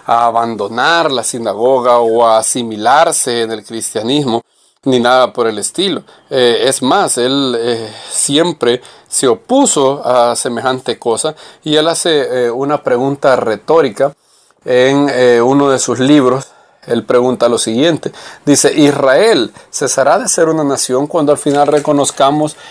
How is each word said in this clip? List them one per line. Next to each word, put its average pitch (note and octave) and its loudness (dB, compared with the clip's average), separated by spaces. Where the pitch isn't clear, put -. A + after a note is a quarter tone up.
a A#2+ 2
abandonar A#2 -2
la B2 -4
sinagoga A#2+ 0
o A#2 2
a A2 4
asimilarse A#2+ 0
en A2 -4
el G#2+ -8
cristianismo, A#2 -4
ni C3 2
nada B2 2
por A#2 -2
el A2 -4
estilo. E3+ -4
Eh, A#2+ 2
es C3+ -2
más, D#3+ 0
él, C3 -2
eh, A2+ -4
siempre C#3+ 0
se - -2
opuso C#3+ 0
a A#2+ 2
semejante B2+ -4
cosa, A#2+ -4
y D3+ 0
él D3+ 2
hace, C#3 0
eh, A#2 -2
una C#3 -4
pregunta C3+ 0
retórica C3 0
en, C#3 2
eh, B2 4
uno C#3 2
de C3 2
sus B2 -4
libros. C3+ 2
Él A#2 -2
pregunta B2 0
lo A#2 0
siguiente, C#3 -2
dice, C#3+ 2
"¿Israel C#3+ 2
cesará C#3 0
de A3+ -6
ser E3 0
una D#3+ -2
nación C#3 -2
cuando D3 0
al C#3 2
final C#3+ 0
reconozcamos D3 0